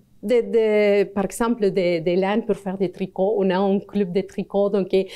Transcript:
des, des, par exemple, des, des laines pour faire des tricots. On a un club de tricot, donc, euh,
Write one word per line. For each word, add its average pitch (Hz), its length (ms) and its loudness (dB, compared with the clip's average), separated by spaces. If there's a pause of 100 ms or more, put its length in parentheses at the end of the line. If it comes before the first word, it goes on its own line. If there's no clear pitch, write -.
(220)
des, 226 200 2
des, 208 720 2
par 202 120 -2
exemple, 226 460 -2
des, 175 300 0
des 175 160 0
laines 202 280 0
pour 208 120 -2
faire 190 220 -8
des 180 140 -2
tricots. 190 460 -2
On 190 120 2
a 180 80 0
un 196 220 2
club 202 320 -4
de 196 80 -2
tricot, 196 500 -2
donc, 190 240 -2
euh, 190 100 2 (120)